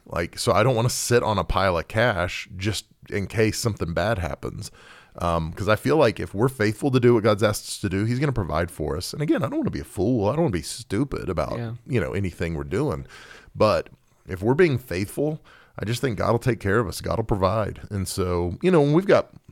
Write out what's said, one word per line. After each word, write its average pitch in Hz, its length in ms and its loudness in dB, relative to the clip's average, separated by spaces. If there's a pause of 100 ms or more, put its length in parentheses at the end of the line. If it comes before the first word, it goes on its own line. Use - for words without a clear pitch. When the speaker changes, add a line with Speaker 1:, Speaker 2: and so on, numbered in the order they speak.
Speaker 1:
Like, 85 340 -6
so - 120 2
I 92 120 6
don't 127 120 4
wanna 117 140 2
sit 123 340 2
on 107 140 0
a 92 60 0
pile 92 340 2
of 78 100 -2
cash 107 600 0 (100)
just 101 280 -4 (240)
in 101 180 -4
case 110 300 0
something 98 360 -2
bad 92 260 0
happens. - 520 -6 (460)
Um, 85 340 0
'cause 92 160 -4
I 107 80 4
feel 135 220 0
like 120 220 4
if 87 140 -8
we're 104 140 2
faithful 110 440 0
to 127 80 4
do 120 140 6
what 110 100 4
God's 107 200 4
asked 104 220 0
us - 140 -10
to 104 100 -2
do, 95 160 0
he's 120 140 -2
gonna 143 120 0
provide 85 400 -2
for 73 240 -4
us. - 180 -6
And - 80 -8
again, 220 220 0
I 113 60 -2
don't 285 100 -4
wanna 269 120 -2
be 78 100 -6
a - 20 -10
fool. 101 460 0
I 120 40 0
don't 160 100 0
wanna 147 80 2
be 87 100 -2
stupid - 680 -4
about, 80 280 -2
Speaker 2:
Yeah. 117 160 -6 (120)
Speaker 1:
you 120 140 0
know, 69 140 -2
anything 87 420 -4
we're 71 80 -4
doing. 82 420 -2 (500)
But 101 340 2 (380)
if 87 140 -8
we're 113 120 2
being 151 240 4
faithful, 143 640 -4 (340)
I - 80 -6
just 117 160 -4
think 120 180 0
God 95 120 2
will 113 80 2
take 120 200 0
care 101 200 2
of 113 80 0
us. - 140 -8
God - 160 -2
will 113 80 -2
provide. 98 640 0
And 98 180 -2
so, 90 540 -2
you 185 100 2
know, 165 100 6
when 143 120 4
we've 190 140 2
got, 160 240 4 (200)